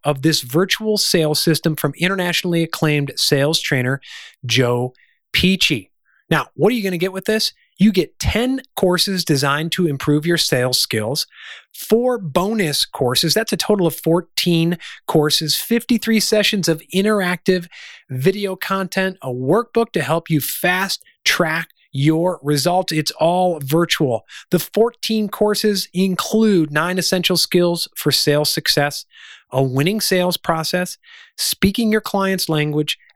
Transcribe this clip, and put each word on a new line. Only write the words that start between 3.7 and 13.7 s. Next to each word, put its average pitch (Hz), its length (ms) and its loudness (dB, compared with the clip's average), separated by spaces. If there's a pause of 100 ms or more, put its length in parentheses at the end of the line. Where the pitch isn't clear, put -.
Joe 123 500 0 (400)
Peachy. 180 580 0 (400)
Now, 160 240 0
what 190 160 2
are 254 40 0
you 220 80 -2
gonna 185 140 -2
get 185 160 -2
with 190 120 -8
this? 214 280 -2 (240)
You 214 140 4
get 180 260 -2
ten 254 460 -2 (120)
courses 180 480 0
designed 147 500 0
to 180 120 0
improve 147 400 0
your 170 120 2
sales 127 420 0
skills, 110 480 -4 (480)
four 240 420 0
bonus 180 680 -2
courses, 131 480 0
that's 220 180 0
a 175 40 -4
total 202 280 0